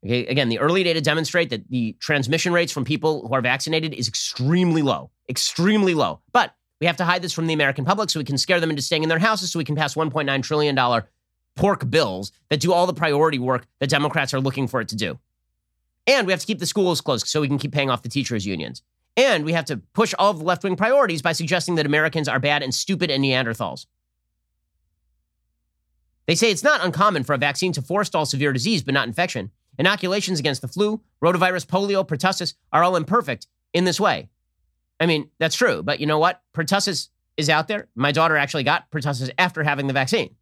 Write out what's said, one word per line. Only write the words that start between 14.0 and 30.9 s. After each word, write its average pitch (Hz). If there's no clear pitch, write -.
are 131
looking 135
for 123
it 104
to 110
do. 95
And 247
we 185
have 175
to -
keep 208
the 170
schools 180
closed 127
so 156
we 143
can 143
keep 135
paying 139
off 123
the 120
teachers' 117
unions. 80
And 226
we 165
have 165
to 131
push 220
all 202
of 165
the 156
left-wing 180
priorities 214
by 165
suggesting 170
that 151
Americans 151
are 127
bad 147
and 131
stupid 165
and 135
Neanderthals. 117
They 165
say 220
it's 185
not 269
uncommon 175
for 147
a 135
vaccine 143
to 143
forestall 170
severe 139
disease, 143
but 135
not 131
infection. 117
Inoculations 185
against 139
the 131
flu, 208